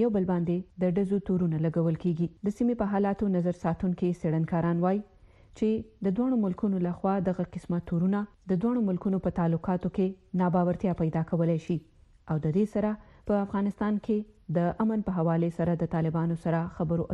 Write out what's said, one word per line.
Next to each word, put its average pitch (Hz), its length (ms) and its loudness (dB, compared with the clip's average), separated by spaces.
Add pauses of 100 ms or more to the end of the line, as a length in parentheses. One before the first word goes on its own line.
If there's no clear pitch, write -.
یو 240 160 4
بل 185 100 2
باندې 175 560 -2
د 180 140 2
ډزو 202 200 2 (120)
تورونه 175 340 2
لګول 165 400 2
کیږي. 170 240 0 (180)
د 208 120 0
سیمې 240 240 2
په 208 100 2
حالاتو 196 480 0
نظر 175 240 0
ساتونکي 180 480 0
څېړنکاران 165 720 0
وایي 196 180 2 (560)
چې 220 120 2 (360)
د 190 120 2
دواړو 247 260 2
ملکونو 190 420 0
لخوا 190 300 0 (160)
دغه 180 140 -2 (100)
قسمه 175 240 -4 (100)
تورونه 185 320 2 (300)
د 180 100 2
دواړو 233 300 0
ملکونو 190 340 -2
په 175 160 -2
تعلقاتو 170 560 0
کې 190 460 -2
ناباورتیا 175 580 2
پیدا 160 220 0 (100)
کولی 170 240 2 (100)
شي 170 120 0 (520)
او 156 120 0
د 160 120 0
دې 208 100 4 (100)
سره 214 160 0 (400)
په 202 160 2
افغانستان 202 580 -2
کې 214 540 -4
د 175 260 0
امن 220 240 0
په 185 80 -2
حوالې 165 400 0
سره 170 240 0
د 165 160 -2
طالبانو 165 480 0
سره 165 160 0 (160)
خبرو 165 360 -2